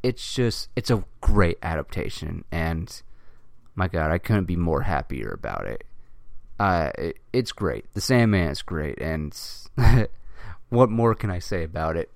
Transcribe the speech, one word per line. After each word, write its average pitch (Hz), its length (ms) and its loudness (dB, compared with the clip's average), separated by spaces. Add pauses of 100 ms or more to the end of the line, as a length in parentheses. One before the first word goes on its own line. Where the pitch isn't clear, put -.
it's - 320 -4
just, 120 420 0
it's - 140 -4
a 110 160 4 (160)
great 95 400 6
adaptation, - 880 -6
and 82 520 -4 (720)
my 92 120 0
God, 80 240 0
I 87 60 2
couldn't 101 280 0
be 87 100 -2
more 82 260 2
happier 65 500 -2
about 50 360 -8
it. 58 160 -8 (760)
Uh, 90 380 2
it, - 220 -6 (120)
it's 123 200 0
great. 76 420 -4
The 101 80 -4
Sandman 107 480 4
is - 140 -6
great, 76 360 -6
and 78 400 -6 (380)
<laughs> 120 300 8 (600)
what 120 200 6
more 113 240 4
can 107 160 -2
I 90 80 -4
say 87 260 -4
about 80 340 -2
it? 80 180 -4